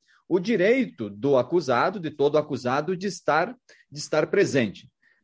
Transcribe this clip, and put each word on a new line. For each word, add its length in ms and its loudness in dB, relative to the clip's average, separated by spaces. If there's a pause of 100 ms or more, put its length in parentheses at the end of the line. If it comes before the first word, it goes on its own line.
(280)
o 120 2
direito 720 0
do 260 0
acusado, 640 0
de 100 -8
todo 280 2
acusado, 580 -2
de 120 -6
estar, 480 -2 (360)
de 80 -14
estar 280 0
presente. 640 0 (340)